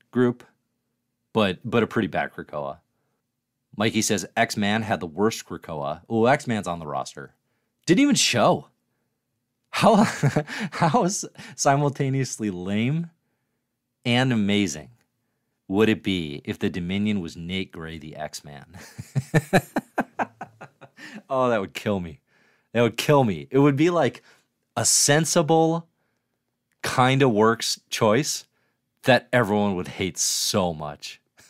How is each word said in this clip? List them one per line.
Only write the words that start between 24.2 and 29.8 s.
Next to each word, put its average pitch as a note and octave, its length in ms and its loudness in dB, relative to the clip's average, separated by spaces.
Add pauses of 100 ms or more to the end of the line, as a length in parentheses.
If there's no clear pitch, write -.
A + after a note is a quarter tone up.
a - 100 -2
sensible, D#3+ 1040 2 (960)
kinda C3 460 4
works A2 500 2 (100)
choice A#2+ 560 0 (580)
that B2 300 4
everyone G#2 420 2
would F2+ 120 -6